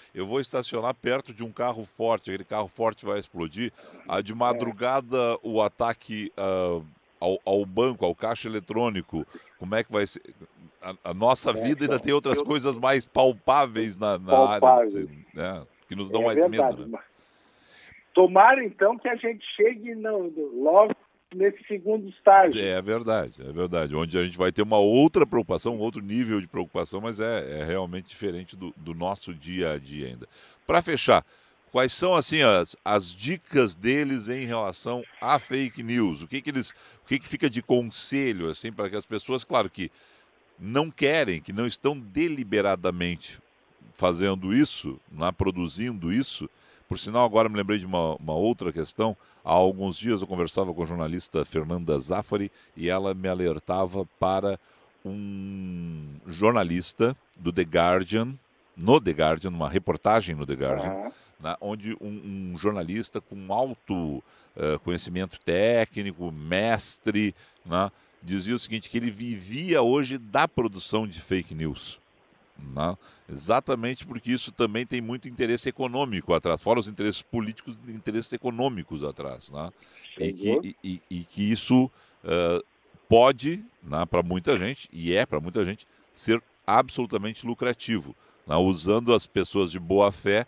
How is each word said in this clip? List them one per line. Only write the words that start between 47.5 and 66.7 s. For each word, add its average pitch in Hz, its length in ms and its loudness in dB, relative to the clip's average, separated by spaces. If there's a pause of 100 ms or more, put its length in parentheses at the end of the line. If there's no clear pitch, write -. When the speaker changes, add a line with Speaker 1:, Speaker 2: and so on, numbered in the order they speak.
Speaker 1:
lembrei 101 220 0
de 90 80 -8
uma, 85 300 -2
uma 76 180 -6
outra 92 380 0
questão. 98 440 -4 (280)
Há 82 80 -2
alguns 95 440 4
dias 107 240 -2
eu 95 60 -6
conversava 90 480 -2
com 87 80 -4
a 80 40 -4
jornalista 82 600 -4
Fernanda 80 520 -2
Zaffari 98 540 -4 (240)
e 82 140 -4
ela 95 240 0
me 92 140 -6
alertava 90 760 -2 (140)
para 95 400 0 (460)
um 196 1000 -8 (220)
jornalista 98 920 0 (200)
do 87 160 -4
The 90 100 2
Guardian, 92 720 2 (420)
no 117 240 6
The 95 120 0
Guardian, 80 380 2
uma 82 180 -4
reportagem 92 640 0
no 73 120 -8
The 69 80 -4
Guardian, 67 380 -2
Speaker 2:
Aham. 104 200 -10 (280)
Speaker 1:
né, 78 200 -6
onde 104 400 -8
um, 98 540 -10
um 82 40 -10
jornalista 101 640 -4
com 98 320 -12
alto, 95 720 -4 (340)
eh, 76 280 -2
conhecimento 87 560 -6
técnico, 98 920 0
mestre, 104 1040 -2 (300)